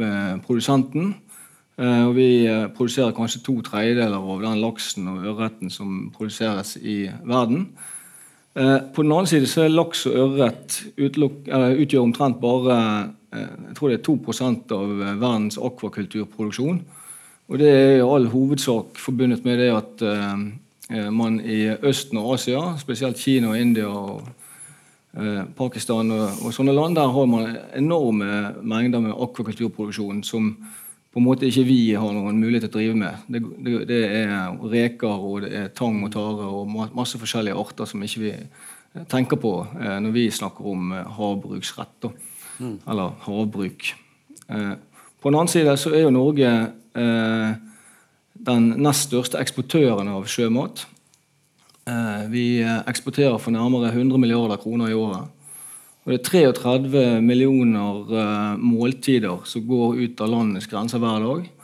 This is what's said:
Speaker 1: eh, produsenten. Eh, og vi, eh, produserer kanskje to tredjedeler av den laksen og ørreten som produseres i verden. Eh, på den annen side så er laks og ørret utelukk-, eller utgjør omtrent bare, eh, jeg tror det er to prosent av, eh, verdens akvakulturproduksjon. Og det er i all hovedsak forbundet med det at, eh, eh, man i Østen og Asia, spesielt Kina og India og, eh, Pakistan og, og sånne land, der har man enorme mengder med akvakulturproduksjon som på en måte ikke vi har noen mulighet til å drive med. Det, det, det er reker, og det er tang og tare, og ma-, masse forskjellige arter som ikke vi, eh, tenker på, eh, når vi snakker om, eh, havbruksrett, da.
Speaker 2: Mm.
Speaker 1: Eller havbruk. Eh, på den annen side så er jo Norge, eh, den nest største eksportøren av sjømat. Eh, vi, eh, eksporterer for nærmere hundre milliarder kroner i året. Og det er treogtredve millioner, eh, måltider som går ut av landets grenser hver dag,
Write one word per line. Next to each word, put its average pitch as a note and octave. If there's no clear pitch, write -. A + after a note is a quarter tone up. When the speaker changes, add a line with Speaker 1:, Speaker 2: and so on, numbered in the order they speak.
Speaker 1:
eh, G2+
produsenten. C#3
Eh, B2
og A#2+
vi, B2
eh, A2
produserer A#2+
kanskje A#2
to A#2+
tredjedeler A2
av F#2+
den A2
laksen A2
og F#2
ørreten G#2+
som G2+
produseres G#2+
i G2+
verden. B2
Eh, C3+
på D#3
den D3+
annen F3+
side D3
så D#3+
er D#3
laks E3
og A#2+
ørret C3
utelukk-, C#3
eller C3
utgjør C#3+
omtrent A#2+
bare, A#2+
eh, A2
jeg A2+
tror D3
det A#2
er -
to D#3
prosent A#2
av, G2+
eh, G2+
verdens G#2+
akvakulturproduksjon. G#2+
Og C3
det D3+
er C3+
i -
all B2+
hovedsak C3
forbundet B2
med B2
det B2
at, A2
eh, G#2
eh, G#2
man A2+
i A2
Østen C3
og A#2+
Asia, D3
spesielt B2+
Kina B2+
og A2
India A2+
og, G2+
eh, G#2
Pakistan A2+
og, A2
og A#2
sånne C3+
land, D#3+
der C#3+
har C3
man A2+
enorme A2
mengder A#2
med A2
akvakulturproduksjon G#2+
som A2
på A#2+
en B2
måte B2+
ikke B2+
vi A#2+
har G#2
noen G#2
mulighet A2+
til -
å -
drive A2
med. F#2
Det, A#2+
det, A#2
det A#2+
er G2+
reker, A#2
og G2+
det G2
er G2+
tang G#2+
og G#2+
tare, G#2
og G2+
ma-, A2
masse A#2+
forskjellige G#2+
arter -
som G#2
ikke G#2+
vi, G#2+
eh, -
tenker B2+
på, F2+
eh, G2+
når A2
vi A#2
snakker G2
om, F#2
eh, F#2
havbruksrett, G2+
da. A2
Speaker 2:
Mm. A2+
Speaker 1:
Eller F#2+
havbruk. G2+
Eh, G#2
på C#3+
den D3+
annen E3+
side D3+
så D#3
er D#3
jo C3+
Norge, C3
eh, A2+
den A#2
nest C#3+
største B2
eksportøren B2
av F#2+
sjømat. A#2+
Eh, A2
vi, A#2+
eh, A2+
eksporterer B2
for A#2
nærmere A#2+
hundre B2+
milliarder A#2
kroner A2+
i A2
året. G2+
Og C3
det B2
er -
treogtredve C3
millioner, A#2
eh, G#2
måltider A#2+
som -
går A#2+
ut A#2+
av G#2+
landets G#2+
grenser A2+
hver A2+
dag, C#3+